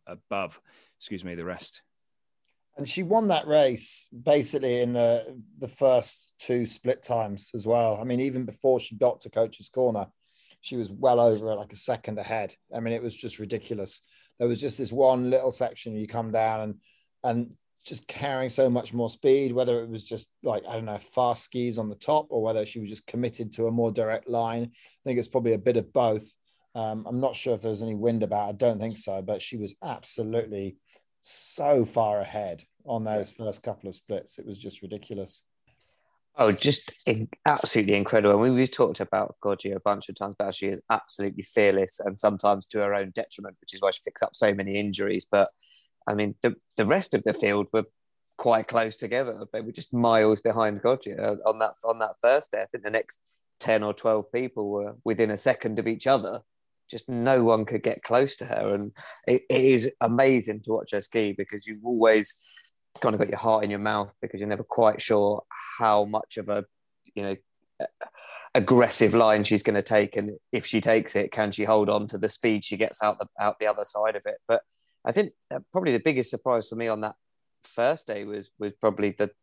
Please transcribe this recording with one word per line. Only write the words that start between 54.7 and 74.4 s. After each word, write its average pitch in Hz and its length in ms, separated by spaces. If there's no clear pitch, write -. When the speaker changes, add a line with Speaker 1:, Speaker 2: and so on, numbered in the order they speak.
Speaker 3:
were 104 320
within 110 260
a 110 80
second 120 400
of 110 100
each 113 200
other. 113 320
Just - 180
no 127 360
one 110 220
could 107 180
get - 200
close 131 340
to - 80
her. 104 280
And 104 180
it, 127 220
it 131 140
is 131 280
amazing 120 600
to 107 100
watch - 200
her 104 100
ski 104 320
because 101 340
you've 107 180
always 113 520
kind 113 160
of 104 40
got 104 100
your 101 80
heart 110 260
in 101 60
your 101 100
mouth 104 420
because 104 200
you're 104 80
never 101 160
quite 110 360
sure 104 420
how 107 240
much 104 320
of 104 140
a, 104 160
you 101 80
know, 98 120
aggressive 117 600
line 110 300
she's 104 200
gonna 104 180
take, 104 360
and 104 140
if 123 140
she 113 160
takes 113 340
it, 101 160
can 107 200
she 104 120
hold 104 260
on 104 180
to 107 100
the 101 120
speed 107 360
she 101 120
gets - 240
out 107 180
the, 101 80
out 104 200
the 107 80
other 104 180
side 107 300
of 98 100
it? 107 100